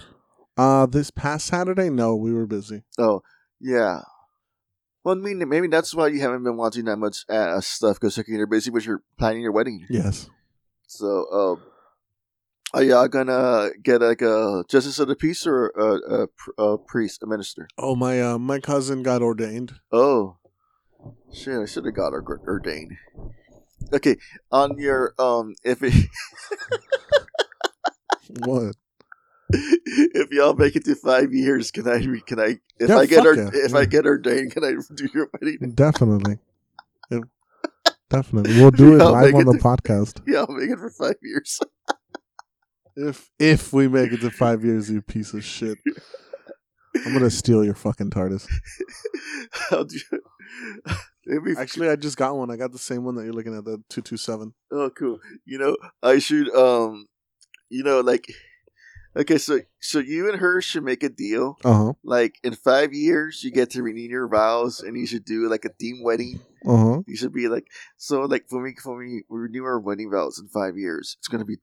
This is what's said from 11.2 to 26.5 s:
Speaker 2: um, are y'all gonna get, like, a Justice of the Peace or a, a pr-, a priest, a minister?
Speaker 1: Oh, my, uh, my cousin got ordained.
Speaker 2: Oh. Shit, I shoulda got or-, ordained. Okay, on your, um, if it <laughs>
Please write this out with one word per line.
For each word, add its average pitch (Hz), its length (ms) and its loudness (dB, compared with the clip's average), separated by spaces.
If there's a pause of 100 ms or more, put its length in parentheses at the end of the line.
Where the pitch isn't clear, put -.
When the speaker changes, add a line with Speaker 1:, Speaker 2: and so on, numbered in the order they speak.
Speaker 2:
um, 95 300 0 (1120)
are 135 100 4
y'all 127 240 6
gonna 127 600 0 (120)
get, 120 200 4
like, 117 200 2
a 107 460 0
Justice 139 320 0
of 143 80 2
the 139 80 -2
Peace 165 320 -4
or 127 200 0
a, 107 560 -2
a - 40 -6
pr-, - 300 -18
a 107 200 0
priest, - 460 -6
a 104 40 -12
minister? 107 400 -10 (100)
Speaker 1:
Oh, 131 180 -4
my, 127 260 -2
uh, 120 160 -2
my 135 220 -4
cousin 135 440 -4
got 123 180 0
ordained. 117 580 -4 (120)
Speaker 2:
Oh. 117 460 2 (960)
Shit, 131 280 -8
I 104 40 -6
shoulda - 260 -8
got 78 220 -4
or-, 71 340 -10
ordained. 85 500 -8 (920)
Okay, 143 260 2 (340)
on 143 280 0
your, 135 400 -2
um, 117 440 -2
if 123 200 -2
it 127 100 -2
<laughs> - 140 0 (2500)